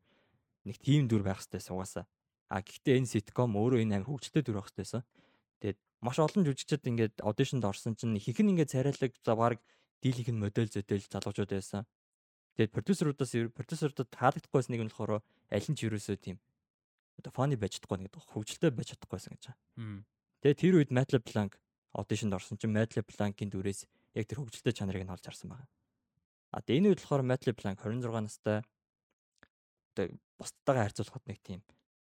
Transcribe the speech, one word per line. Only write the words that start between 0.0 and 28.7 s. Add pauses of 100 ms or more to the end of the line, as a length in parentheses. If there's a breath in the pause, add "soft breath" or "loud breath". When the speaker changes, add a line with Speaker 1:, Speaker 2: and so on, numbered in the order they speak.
Speaker 1:
Нэг
тийм
дүр
байх
хэрэгтэй
угаасаа. (400)
А,
гэхдээ
энэ
sitcom
өөрөө
энэ
амар
хөгжилтэй
дүр
байх
хэрэгтэйсэн. (560 soft breath)
Тэгээд (200)
маш
олон
жүжигчид
ингээд
аудишнд
орсон
чинь
ихэнх
нь
ингээд
царайлаг,
за,
баг (400 soft breath)
дийлийнх
нь
модель
зөдөл
залуучууд
байсан. (720)
Тэгээд
продюсеруудаас (200)
продюсерудад
таалагдахгүй
байсан
нэг
нь
болохоор
аль
нч
юу
гэсэн
юм. (800)
Одоо
фоны
байж
чадахгүй
нэг
хөвгөлтэй
байж
чадахгүйсэн
гэж
Speaker 2:
байгаа. (400)
Speaker 1:
Тэгээд
тэр
үед
MATLAB
Blank (400)
audition-д
орсон
чинь
MATLAB
Blank-ийн
дүрээс (320)
яг
тэр
хөвгөлтэй
чанарыг
нь
олж
харсан
байна.
А
тэгээд
энэ
үед
болохоор
MATLAB
Blank (140)
26
настай (1400)